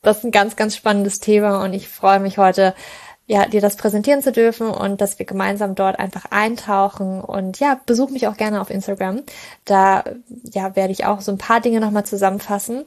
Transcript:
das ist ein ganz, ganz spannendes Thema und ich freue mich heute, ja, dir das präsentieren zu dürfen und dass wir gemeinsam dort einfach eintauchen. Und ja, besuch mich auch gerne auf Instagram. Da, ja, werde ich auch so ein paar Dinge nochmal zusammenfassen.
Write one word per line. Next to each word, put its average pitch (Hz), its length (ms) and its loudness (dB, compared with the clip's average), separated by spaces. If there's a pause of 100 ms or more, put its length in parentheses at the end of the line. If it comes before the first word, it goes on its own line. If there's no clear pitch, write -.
das 214 180 4
ist - 60 -10
ein 233 60 -4
ganz, 214 240 4
ganz 214 200 -2
spannendes 202 440 0
Thema 208 440 2
und 190 100 -4
ich 196 160 -8
freue 196 300 4
mich 196 180 -4
heute, 190 380 4 (500)
ja, 202 220 2
dir 208 140 2
das 202 140 2
präsentieren 214 460 2
zu 277 100 0
dürfen 226 380 2
und 196 320 -4
dass - 180 -2
wir - 60 -6
gemeinsam 196 500 -4
dort 190 240 0
einfach 190 320 -6
eintauchen. 202 920 -2
Und 190 380 -8
ja, 277 260 2
besuch 247 240 2
mich 254 180 -2
auch 214 100 -4
gerne 214 220 -2
auf 202 100 -6
Instagram. 196 520 -4 (440)
Da, 190 380 4 (480)
ja, 190 240 -6
werde 190 180 0
ich - 120 -4
auch 202 160 0
so 202 100 -6
ein 196 60 -4
paar 226 240 0
Dinge 226 180 0
nochmal 208 260 -2
zusammenfassen. 202 800 -4